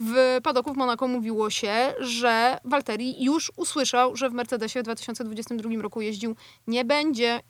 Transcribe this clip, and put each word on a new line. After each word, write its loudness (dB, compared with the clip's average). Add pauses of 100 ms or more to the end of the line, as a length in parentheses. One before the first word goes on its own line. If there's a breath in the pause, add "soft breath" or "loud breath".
w 4
padoku 0
w -6
Monako 0
mówiło 0
się, 0
że 2
Valtteri -2
już 2
usłyszał, 2
że 0
w -4
Mercedesie -4
w -4
dwa -6
tysiące -8
dwudziestym -6
drugim -4
roku -6
jeździł -4 (300 soft breath)
nie 0
będzie 2